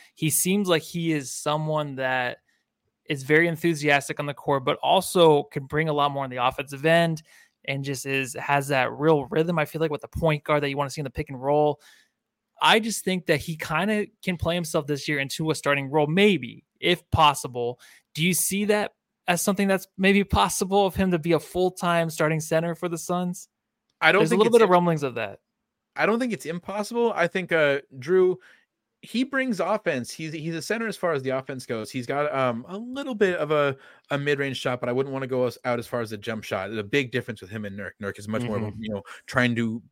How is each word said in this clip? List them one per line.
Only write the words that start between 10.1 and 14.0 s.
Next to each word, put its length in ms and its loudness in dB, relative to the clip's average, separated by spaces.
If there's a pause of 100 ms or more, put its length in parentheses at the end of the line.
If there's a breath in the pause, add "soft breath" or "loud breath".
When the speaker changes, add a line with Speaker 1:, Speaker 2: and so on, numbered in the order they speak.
Speaker 1:
guard 180 2
that 80 -2
you 60 -6
wanna 140 -2
see 100 -8
in 40 -4
the 60 -8
pick 200 -8
and 120 -12
roll. 380 2 (840 soft breath)
I 160 6
just 260 -4
think 220 -4
that 140 2
he 160 -8
kinda 500 -2 (160)